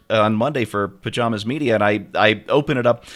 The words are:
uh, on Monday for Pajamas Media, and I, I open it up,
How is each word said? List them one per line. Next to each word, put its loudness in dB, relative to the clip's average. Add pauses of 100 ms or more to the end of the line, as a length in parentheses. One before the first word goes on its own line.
(100)
uh, 2
on 2
Monday -2
for -4
Pajamas -4
Media, -2
and 2
I, 0 (100)
I 2
open 0
it -2
up, 0 (120)